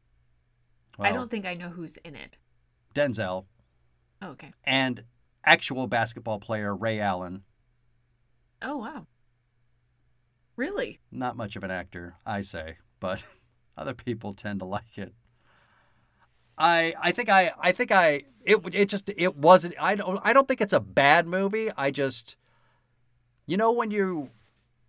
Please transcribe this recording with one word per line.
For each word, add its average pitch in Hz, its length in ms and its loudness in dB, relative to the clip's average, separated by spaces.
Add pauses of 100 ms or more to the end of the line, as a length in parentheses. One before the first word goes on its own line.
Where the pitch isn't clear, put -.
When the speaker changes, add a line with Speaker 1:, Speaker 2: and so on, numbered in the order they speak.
(1000)
Speaker 1:
I 202 120 0
Speaker 2:
Well, - 100 0
Speaker 1:
don't 233 100 -10
think 214 140 -8
I 180 100 -8
know 175 140 -12
who's 170 300 -14
in 160 180 -20
it. 69 220 -20 (560)
Speaker 2:
Denzel. 101 500 -4 (760)
Speaker 1:
Oh, 190 80 -12
okay. 147 220 -20 (120)
Speaker 2:
And 131 400 -2 (400)
actual 131 420 2
basketball 113 540 -4
player 104 340 -6
Ray 110 260 -4
Allen. 92 420 -4 (1200)
Speaker 1:
Oh, 269 160 -8
wow. 226 280 -14 (1500)
Really? 269 420 -6 (140)
Speaker 2:
Not 123 240 -6
much 107 200 -8
of 101 80 -12
an 95 60 -6
actor, 87 540 -10
I 101 160 -6
say, 82 380 -10 (220)
but 95 220 -6 (280)
<laughs> - 260 -20
other 139 160 -8
people 113 400 -10
tend 101 280 -10
to 95 60 -10
like 101 300 -10
it. 95 160 -12 (1400)
I, 165 420 2
I 170 140 0
think 240 160 -4
I, 190 320 6
I 175 120 4
think 233 200 -2
I, 160 320 4 (180)
it, 208 160 4 (140)
it 196 160 2
just, 196 260 -6
it 175 220 0
wasn't, 170 420 8
I 175 160 0
don't, 190 300 -4
I 214 80 4
don't 180 160 6
think 254 140 -2
it's 196 100 -2
a 139 80 4
bad 147 460 6
movie. 196 500 -2
I 139 140 0
just, 135 460 -4 (1080)
you 175 140 -2
know, 226 140 4
when 233 180 -2
you, 185 400 -2 (580)